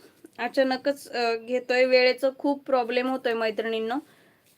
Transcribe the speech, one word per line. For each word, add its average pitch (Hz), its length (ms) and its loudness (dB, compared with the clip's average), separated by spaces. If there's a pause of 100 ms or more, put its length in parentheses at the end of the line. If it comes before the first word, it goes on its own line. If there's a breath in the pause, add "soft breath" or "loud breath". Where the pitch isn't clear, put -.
(380 loud breath)
अचानकच, 262 680 -2
अ, 233 280 -2
घेतोय. 247 480 0
वेळेचं 254 540 4
खूप 285 280 -2
प्रॉब्लेम 247 420 0
होतोय 254 240 -2
मैत्रिणींनो, 226 640 -2 (640 soft breath)